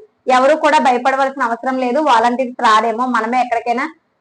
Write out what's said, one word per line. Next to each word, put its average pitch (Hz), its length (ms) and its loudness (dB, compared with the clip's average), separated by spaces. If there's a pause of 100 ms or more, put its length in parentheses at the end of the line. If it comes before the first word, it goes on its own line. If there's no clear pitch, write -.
(280)
ఎవరు 262 280 4
కూడా 311 220 2
భయపడవలసిన 269 680 0
అవసరం 240 340 -4
లేదు, 254 220 -2
వాలంటీర్స్ 247 640 0
రారేమో, 226 420 2
మనమే 240 360 -2
ఎక్కడికైనా 240 520 -4 (280)